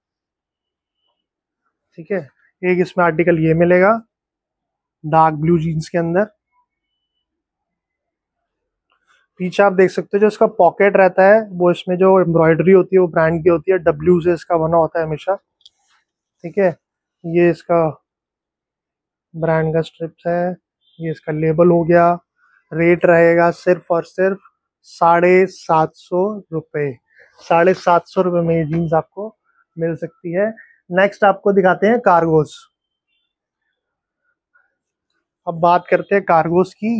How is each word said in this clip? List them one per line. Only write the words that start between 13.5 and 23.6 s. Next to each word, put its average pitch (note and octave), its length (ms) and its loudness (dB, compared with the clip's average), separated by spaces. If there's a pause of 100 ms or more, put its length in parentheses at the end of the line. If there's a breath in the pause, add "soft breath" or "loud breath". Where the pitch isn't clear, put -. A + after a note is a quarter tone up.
है, F#3 80 0
डब्ल्यू E3 420 0
से F3 120 -2
इसका E3+ 240 -4
बना D#3+ 200 -2
होता D#3+ 220 -2
है D#3+ 60 -4
हमेशा, D#3 300 -6 (1080)
ठीक E3 140 -16
है। F#3+ 180 0 (480)
ये E3+ 260 0
इसका E3 380 -2 (1500)
brand D#3+ 400 -4
का E3 80 -2
स्ट्रिप्स E3 460 -12
है, F3 240 -4 (480)
ये D#3+ 120 -8
इसका D#3 220 -10
लेबल D#3+ 360 0
हो E3+ 140 2
गया। E3+ 280 2 (600)
Rate E3+ 340 0
रहेगा E3+ 460 4
सिर्फ F3 400 -4